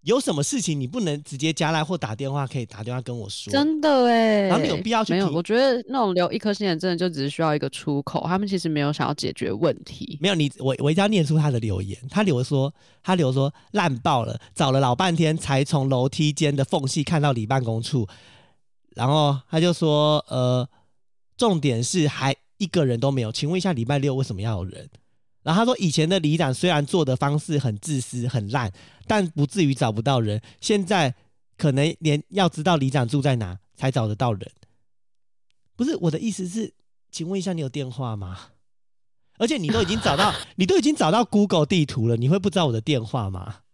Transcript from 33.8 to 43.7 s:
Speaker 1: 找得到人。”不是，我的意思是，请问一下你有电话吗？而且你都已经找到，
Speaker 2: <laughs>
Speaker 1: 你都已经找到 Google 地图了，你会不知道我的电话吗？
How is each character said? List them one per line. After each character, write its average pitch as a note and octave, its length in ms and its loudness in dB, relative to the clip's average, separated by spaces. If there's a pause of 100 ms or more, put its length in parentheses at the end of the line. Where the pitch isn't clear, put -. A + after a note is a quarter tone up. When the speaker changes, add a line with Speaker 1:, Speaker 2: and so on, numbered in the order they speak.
Speaker 1:
找 A#2 160 0
得 G#2+ 80 -2
到 A#2+ 180 0
人。” F#2 180 -8 (1300)
不 A#3+ 80 0
是， D4+ 160 0
我 E3 100 2
的 D3+ 80 -6
意 A3+ 120 -4
思 F#3 160 -6
是， G#3 280 -8 (360)
请 D#3+ 160 -8
问 F#3+ 120 -4
一 - 20 -2
下 F#3 120 -4
你 E3 80 -4
有 C#3 80 -4
电 C3 200 -6
话 A#2+ 280 -6
吗？ F#2 200 -8 (1040)
而 A#3 80 0
且 C#4+ 100 0
你 E3+ 120 -2
都 A3 120 2
已 G3 60 2
经 E3 140 -2
找 C#3+ 160 2
到， G3+ 180 2 (100)
Speaker 2:
<laughs> - 120 -18
Speaker 1:
你 F#3 100 2
都 F#4+ 100 4
已 D4+ 60 4
经 D4 120 2
找 D#3+ 160 2
到 A3+ 140 4
Google G3+ 400 4
地 D#3+ 220 2
图 A2+ 220 -2
了， A#2 80 2
你 A#2+ 120 0
会 F#3 100 4
不 F#3+ 120 0
知 - 60 -4
道 F3 100 2
我 B2 60 0
的 A2 80 -2
电 B2+ 220 0
话 G#2+ 280 -4
吗？ F#2 300 -10 (140)